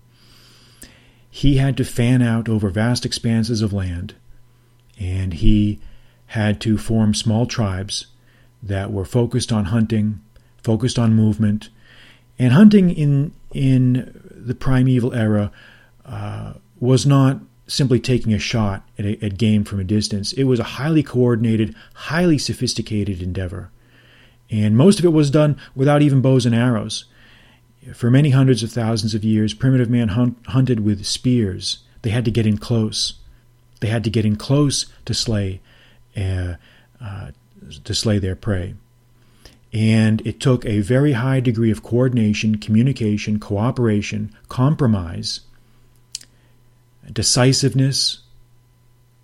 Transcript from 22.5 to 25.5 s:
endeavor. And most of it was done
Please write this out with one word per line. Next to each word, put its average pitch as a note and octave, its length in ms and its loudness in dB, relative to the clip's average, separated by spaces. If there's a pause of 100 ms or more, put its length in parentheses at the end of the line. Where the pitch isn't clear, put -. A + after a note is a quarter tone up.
endeavor. F#2 500 -8 (800)
And G#2+ 280 2
most G3 220 6
of D#3+ 60 2
it F3 40 4
was D3+ 220 2
done D3+ 280 2 (160)